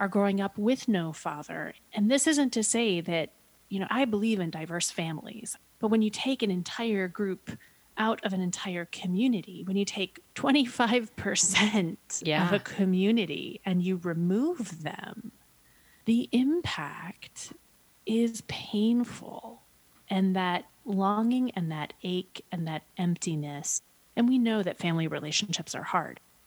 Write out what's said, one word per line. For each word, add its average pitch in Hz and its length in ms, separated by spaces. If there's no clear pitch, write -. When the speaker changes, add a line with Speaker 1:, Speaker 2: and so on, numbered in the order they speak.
Speaker 1:
are 202 80
growing 196 320
up 196 180
with 240 300
no 170 240
father? 156 600
And 214 180
this 277 160
isn't 285 280
to 220 100
say 214 360
that, 165 300
you 196 100
know, 190 120
I 262 160
believe 214 340
in 170 100
diverse 165 400
families, - 640
but 226 100
when 220 140
you 214 80
take 262 320
an 208 80
entire 190 560
group 185 500
out 220 280
of 196 80
an 185 80
entire 175 460
community, 190 800
when 190 120
you 202 80
take 196 340
twenty-five 247 800
percent 196 1080
Speaker 2:
Yeah. 160 240
Speaker 1:
of 175 60
a 208 60
community 190 1080
and 180 180
you 185 200
remove 175 800
them, - 480
the 233 260
impact 240 1200
is 226 440
painful. - 1160
And 190 280
that 180 300
longing 220 720
and 165 160
that 151 220
ache 180 480
and 165 160
that 156 140
emptiness, 156 840
and 240 140
we 262 100
know 226 240
that 175 160
family 165 300
relationships 151 640
are - 80
hard. - 380